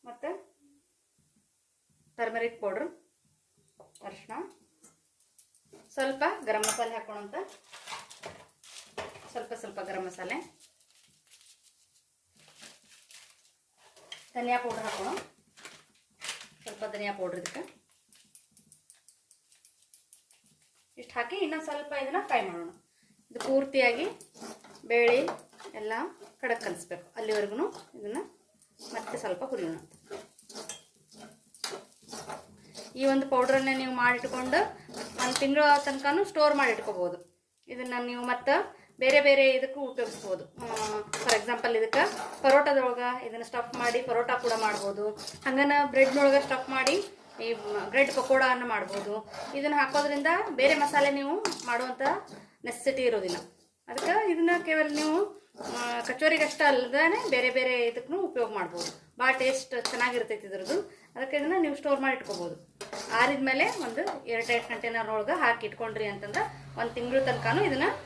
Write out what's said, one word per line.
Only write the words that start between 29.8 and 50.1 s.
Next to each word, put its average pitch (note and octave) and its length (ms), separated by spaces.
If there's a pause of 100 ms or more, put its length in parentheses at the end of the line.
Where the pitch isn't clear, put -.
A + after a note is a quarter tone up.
ಈ C4 100
ಒಂದು C4+ 240
ಪೌಡ್ರನ್ನೇ C4+ 460
ನೀವು C4 160
ಮಾಡಿಟ್ಕೊಂಡು B3+ 680 (640)
ಒಂದ್ B3+ 120
ತಿಂಗಳ C#4 260 (220)
ತನಕನೂ C#4+ 380
ಸ್ಟೋರ್ D4+ 320
ಮಾಡಿ C4 160
ಇಟ್ಕೋಬಹುದು. F3+ 760 (220)
ಇದನ್ನ B3 260 (120)
ನೀವು B3 180
ಮತ್ತೆ B3 540 (220)
ಬೇರೆ C4 220
ಬೇರೆ C#4 280
ಇದಕ್ಕೂ C4 320
ಉಪಯೋಗಿಸ್ಬೋದು. A3+ 640
ಆ, G#4+ 540
for - 320
example A#3 460
ಇದಕ್ಕೆ A3 220 (440)
ಪರೋಟದೊಳಗೆ B3+ 840
ಇದನ್ನ A3+ 160
ಸ್ಟಫ್ A#3+ 320
ಮಾಡಿ A#3+ 260
ಪರೋಟ A#3+ 300
ಕೂಡ A#3+ 200
ಮಾಡ್ಬೋದು. G#3 640
ಹಂಗನ C#4 560 (140)
ಬ್ರೆಡ್ನೊಳಗೆ C#4 560
ಸ್ಟಫ್ C4 280
ಮಾಡಿ C4+ 260 (480)
ಈ A#3 100 (360)
ಬ್ರೆಡ್ C4+ 260
ಪಕೋಡವನ್ನು B3+ 520
ಮಾಡ್ಬೋದು. G3+ 680 (220)
ಇದನ್ನ D4 220
ಹಾಕೋದ್ರಿಂದ C#4+ 500 (220)